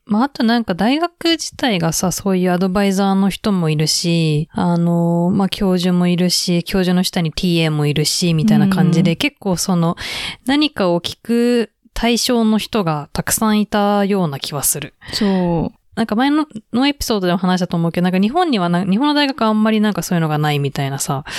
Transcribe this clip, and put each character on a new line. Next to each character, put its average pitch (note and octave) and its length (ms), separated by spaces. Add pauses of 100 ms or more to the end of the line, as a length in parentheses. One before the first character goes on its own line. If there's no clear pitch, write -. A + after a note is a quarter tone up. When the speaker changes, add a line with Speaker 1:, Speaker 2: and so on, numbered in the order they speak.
Speaker 1:
ま G#3 140
あ、 B3 40
あ C#4 60
と - 140
な A#3 160
ん A3+ 60
か F#3+ 80
大 A#3 260
学 E4+ 320
自 - 240
体 G#3+ 240
が E3 140
さ、 F3+ 180
そ - 200
う F#3 60
い F3+ 100
う F3+ 40
ア F3+ 60
ド F#3+ 100
バ G3 180
イ G3 60
ザ G3 200
ー - 20
の G3 160
人 G3+ 240
も E3+ 160
い D#3 60
る D#3 120
し、 E3 640
あ F3 260
の、 E3+ 560
ま G3 120
あ、 F#3 40
教 F#3 280
授 F3+ 160
も F3+ 140
い F3+ 80
る F3 140
し、 F3 340
教 - 160
授 F3+ 140
の F3+ 100
下 F3+ 180
に D#3 120
テ - 140
ィ E3+ 100
ー E3 60
エ D#3+ 60
ー - 20
も D3 140
い D3 80
る D3+ 120
し、 E3+ 280
み D#3 120
た G#3+ 100
い G#3 40
な G3 100
感 F3+ 240
じ F3+ 100
で、 F#3+ 80
Speaker 2:
う - 40
ん。 - 20
Speaker 1:
結 C#4+ 200
構 F3+ 200
そ - 180
の、 E3+ 220 (480)
何 C#4+ 260
か F3+ 200
を E3+ 100
聞 - 200
く A#3+ 500 (220)
対 A#3 220
象 A#3 300
の G#3+ 120
人 G3 280
が D3+ 260
た - 120
く - 100
さ A3 160
ん G#3+ 100
い G3+ 80
た G3+ 380
よ F#3+ 200
う - 40
な C3+ 100
気 - 140
は C#3 100
す - 160
る。 - 140 (180)
Speaker 2:
そ F3+ 640
う。 - 20 (180)
Speaker 1:
な - 80
ん - 20
か G#3 100
前 C4 140
の、 D4+ 160 (260)
の B3+ 160
エ C#4+ 60
ピ C#4+ 100
ソ A3 140
ー - 40
ド F#3 40
で F3 80
も F3+ 60
話 F3+ 200
し - 20
た F3+ 40
と F3 100
思 E3+ 120
う D#3+ 40
け F3 100
ど、 - 20
な F#3 60
ん F3+ 40
か F#3 60
日 G#3 100
本 E4+ 220
に G#3+ 80
は F3 100
な-、 F3 160
日 F#3+ 120
本 C#4+ 100
の D4 80
大 D4 120
学 C4+ 140
は A3 60
あ A3 40
ん G#3+ 120
ま A3 80
り G#3+ 100
な G#3+ 80
ん G3 40
か E3 100
そ - 100
う E3+ 40
い - 20
う - 20
の D#3+ 60
が D3+ 100
な D3+ 160
い C#3+ 60
み C#3 120
た C#3+ 140
い C3+ 60
な C#3 80
さ、 C#3 260 (140)